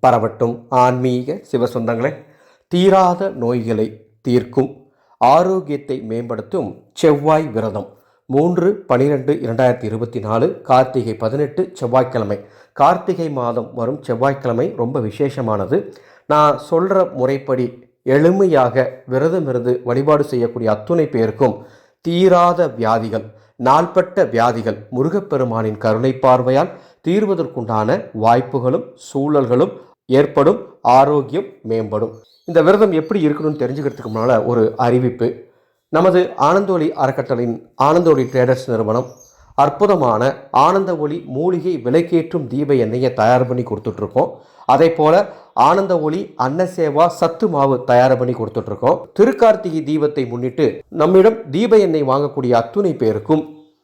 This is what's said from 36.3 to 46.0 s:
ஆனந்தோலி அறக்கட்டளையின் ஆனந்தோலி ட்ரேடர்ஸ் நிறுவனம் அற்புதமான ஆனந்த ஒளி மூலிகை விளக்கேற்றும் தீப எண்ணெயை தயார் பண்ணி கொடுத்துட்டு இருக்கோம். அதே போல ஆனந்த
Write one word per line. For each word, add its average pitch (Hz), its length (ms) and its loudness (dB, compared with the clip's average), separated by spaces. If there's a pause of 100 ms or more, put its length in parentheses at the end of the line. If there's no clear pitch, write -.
ஆனந்தோலி 180 440 0
அறக்கட்டளையின் 123 640 -2 (260)
ஆனந்தோலி 156 500 4
ட்ரேடர்ஸ் 127 380 0
நிறுவனம் 113 380 -2 (540)
அற்புதமான 147 600 2 (440)
ஆனந்த 185 260 0 (120)
ஒளி 151 140 -4 (180)
மூலிகை 175 380 -2 (120)
விளக்கேற்றும் 165 640 0
தீப 143 220 -2 (100)
எண்ணெயை 120 260 -2 (100)
தயார் 123 300 4
பண்ணி 123 200 -2
கொடுத்துட்டு 104 320 -8
இருக்கோம். 135 280 -2 (440)
அதே 160 140 4 (100)
போல 156 160 4 (540)
ஆனந்த 185 260 2 (120)